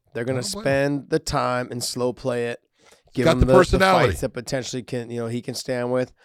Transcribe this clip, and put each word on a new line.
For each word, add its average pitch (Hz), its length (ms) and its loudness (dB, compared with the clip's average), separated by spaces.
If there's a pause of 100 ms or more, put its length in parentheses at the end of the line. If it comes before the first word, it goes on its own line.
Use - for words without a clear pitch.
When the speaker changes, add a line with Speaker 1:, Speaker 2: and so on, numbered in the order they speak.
(140)
Speaker 1:
They're 117 100 -6
gonna 131 140 -2
Speaker 2:
I 123 40 -4
don't - 100 -8
blame - 100 -10
him. - 20 -4 (360)
Speaker 1:
spend - 100 -16
the 160 80 2
time 123 520 -2
and 123 120 -8
slow 123 300 -4
play 120 360 -4
it. - 120 -10 (460)
Speaker 2:
He's - 100 -20
Speaker 1:
Give 127 80 2
Speaker 2:
got 127 80 6
Speaker 1:
him 127 80 2
Speaker 2:
the 127 60 4
Speaker 1:
the, 127 60 4
the 180 60 10
Speaker 2:
personality. 185 520 4
Speaker 1:
fights 87 100 -6
that 131 100 -4
potentially 127 520 -8
can, 117 280 -8
you 117 100 -6
know, 117 60 -4
he 117 160 -6
can 123 120 -10
stand 123 380 -4
with. 127 200 0 (120)